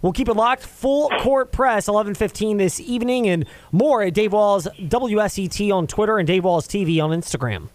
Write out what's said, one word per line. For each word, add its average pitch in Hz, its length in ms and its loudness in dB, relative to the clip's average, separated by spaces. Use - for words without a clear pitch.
we'll 180 120 0
keep 233 160 -2
it 220 60 2
locked. 240 280 2
Full 277 460 0
court 262 300 2
press, 240 360 2
eleven 208 260 0
fifteen 214 440 -2
this 185 220 0
evening, 240 480 -2
and 170 180 0
more 233 320 2
at 175 100 -2
Dave 208 200 0
Walls 202 340 2
W 220 340 0
S 202 180 -2
E 190 80 -4
T 202 240 -2
on 175 160 0
Twitter 214 300 0
and 170 100 0
Dave 180 160 2
Walls 175 240 0
T 202 180 -2
V 160 140 2
on 156 120 0
Instagram. 123 640 -4